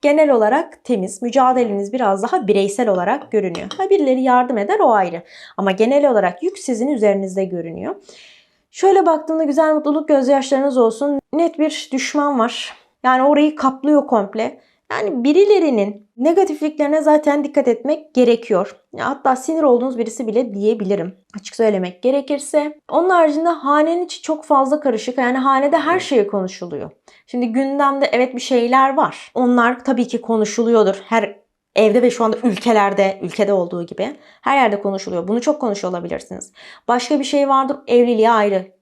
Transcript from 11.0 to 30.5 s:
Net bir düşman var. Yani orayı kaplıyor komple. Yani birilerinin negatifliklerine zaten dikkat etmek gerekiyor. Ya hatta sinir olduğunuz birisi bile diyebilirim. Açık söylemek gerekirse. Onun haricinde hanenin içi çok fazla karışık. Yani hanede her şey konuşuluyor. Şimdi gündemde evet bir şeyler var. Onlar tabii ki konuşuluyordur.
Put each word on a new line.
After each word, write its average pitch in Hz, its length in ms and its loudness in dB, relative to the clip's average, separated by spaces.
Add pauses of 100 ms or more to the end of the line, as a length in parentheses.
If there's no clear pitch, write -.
Net 330 260 -2
bir 302 340 -4
düşman 285 460 -2
var. - 380 -4 (280)
Yani 254 180 4
orayı 294 340 4
kaplıyor 277 500 0
komple. 220 540 -2 (320)
Yani 269 320 -4
birilerinin 302 840 2 (100)
negatifliklerine 302 840 0
zaten 294 420 2
dikkat 285 240 0
etmek 277 460 -4
gerekiyor. 233 640 2 (200)
Ya 226 140 -4
hatta 269 260 0
sinir 320 260 -4
olduğunuz 247 360 2
birisi 226 280 -6
bile 220 280 -2
diyebilirim. 202 640 -2 (240)
Açık - 160 -20
söylemek 190 460 -2
gerekirse. 285 760 -2 (120)
Onun 339 200 0
haricinde 320 380 2
hanenin 311 560 0
içi - 180 -14
çok 311 220 -6
fazla 277 360 2
karışık. 254 380 -4
Yani 254 200 0
hanede 269 400 2
her 320 220 0
şey 233 260 0
konuşuluyor. 185 640 -8 (360)
Şimdi 247 200 -4
gündemde 277 680 -2
evet 254 220 0
bir 240 60 -8
şeyler 262 560 2
var. - 380 -4
Onlar 247 500 0
tabii 247 240 0
ki 226 120 -6
konuşuluyordur. 220 880 0